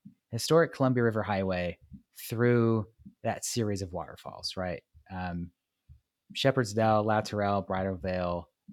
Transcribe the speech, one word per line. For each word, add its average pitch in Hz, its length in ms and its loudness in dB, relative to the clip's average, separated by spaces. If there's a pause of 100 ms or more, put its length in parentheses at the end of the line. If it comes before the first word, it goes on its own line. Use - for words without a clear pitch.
(320)
historic 151 420 2
Columbia 127 300 2
River 110 200 2
Highway 92 540 -2 (520)
through 113 580 4 (360)
that 113 220 -4
series 104 360 -2
of 90 120 -8
waterfalls, - 640 -10
right? 90 260 -4 (260)
Um, 87 420 -8 (800)
Shepherd's 127 400 0
Dell, 110 300 4
Latourell, 104 580 0
Bridal 95 340 -2
Veil, 90 540 -4 (240)